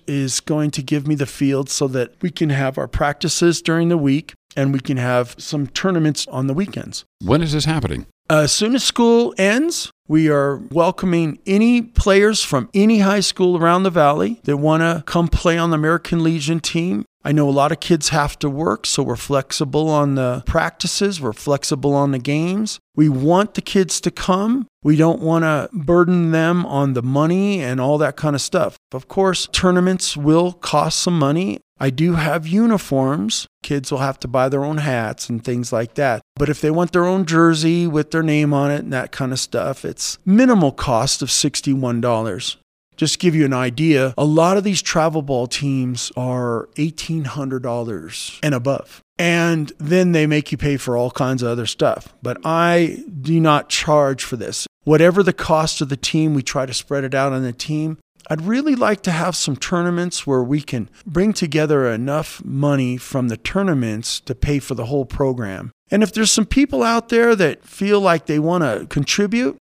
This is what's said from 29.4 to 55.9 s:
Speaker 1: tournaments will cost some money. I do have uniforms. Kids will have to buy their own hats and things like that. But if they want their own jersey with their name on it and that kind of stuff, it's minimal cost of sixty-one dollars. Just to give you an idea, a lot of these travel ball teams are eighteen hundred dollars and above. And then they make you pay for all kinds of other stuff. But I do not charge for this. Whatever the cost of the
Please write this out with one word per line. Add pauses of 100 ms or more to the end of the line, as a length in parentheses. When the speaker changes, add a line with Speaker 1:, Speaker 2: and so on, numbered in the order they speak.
Speaker 1:
tournaments
will
cost
some
money. (220)
I
do
have
uniforms. (160)
Kids
will
have
to
buy
their
own
hats
and
things
like
that. (140)
But
if
they
want
their
own
jersey
with
their
name
on
it
and
that
kind
of
stuff,
it's
minimal
cost
of
sixty-one
dollars. (400)
Just
to
give
you
an
idea,
a
lot
of
these
travel
ball
teams
are
eighteen
hundred
dollars
and
above. (180)
And
then
they
make
you
pay
for
all
kinds
of
other
stuff.
But
I (160)
do
not
charge
for
this. (160)
Whatever
the
cost
of
the